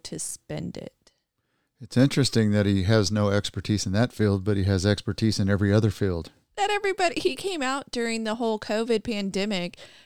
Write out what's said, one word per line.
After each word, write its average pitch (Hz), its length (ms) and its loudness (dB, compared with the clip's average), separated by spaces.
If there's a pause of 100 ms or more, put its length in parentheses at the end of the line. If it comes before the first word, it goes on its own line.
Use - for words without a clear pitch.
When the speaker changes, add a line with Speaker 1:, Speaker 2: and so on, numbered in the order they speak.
Speaker 1:
to 160 140 -10
spend - 580 -8
it." - 180 -14 (840)
Speaker 2:
It's 117 160 -6
interesting 120 560 4
that 104 120 4
he 98 200 2
has 104 260 4
no 104 200 2
expertise 101 560 -2
in 95 80 -4
that 117 180 2
field, 101 320 0
but 101 120 0
he 98 80 0
has 95 220 2
expertise 104 540 0
in 98 100 2
every 101 220 2
other 107 180 4
field. 87 400 -4 (260)
Speaker 1:
That 403 140 0
everybody, 392 500 0
he 262 140 0
came 359 260 -6
out 262 300 -4
during 226 320 -4
the 220 140 -4
whole 226 240 -2
covid 220 420 -2
pandemic, 196 760 -4 (300)